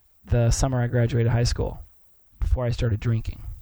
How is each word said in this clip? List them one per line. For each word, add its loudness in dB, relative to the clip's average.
the 2
summer 0
I 0
graduated 2
high 2
school -2
before 0
I 0
started 0
drinking." -2